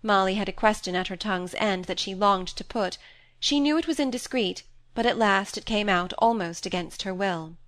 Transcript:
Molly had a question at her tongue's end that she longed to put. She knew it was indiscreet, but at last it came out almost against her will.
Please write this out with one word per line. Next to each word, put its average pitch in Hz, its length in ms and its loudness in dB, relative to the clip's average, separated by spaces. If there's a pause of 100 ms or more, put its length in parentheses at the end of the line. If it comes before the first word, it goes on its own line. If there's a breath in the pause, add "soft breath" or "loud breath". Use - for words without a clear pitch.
Molly 190 320 4
had 202 140 0
a 196 40 -6
question 214 420 2
at 185 140 -2
her 185 80 -6
tongue's 180 420 -4
end 185 260 0
that 190 160 -4
she 196 140 -4
longed 190 340 2
to - 160 -10
put. 196 320 -4 (420 loud breath)
She 285 220 2
knew 294 160 4
it - 100 0
was 311 140 -2
indiscreet, 240 640 -2 (320)
but 226 120 0
at 233 120 2
last 202 400 2
it - 80 -12
came 208 220 0
out 180 300 2
almost 202 480 0
against 180 360 -6
her 190 120 -6
will. 170 420 -4 (120)